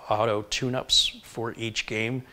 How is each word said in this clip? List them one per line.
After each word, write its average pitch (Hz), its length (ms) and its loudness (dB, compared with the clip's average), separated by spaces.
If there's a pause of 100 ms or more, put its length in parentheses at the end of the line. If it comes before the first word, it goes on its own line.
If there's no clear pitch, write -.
auto 107 340 2
tune-ups - 800 2
for 117 360 -6
each 113 280 -4
game, 117 480 -2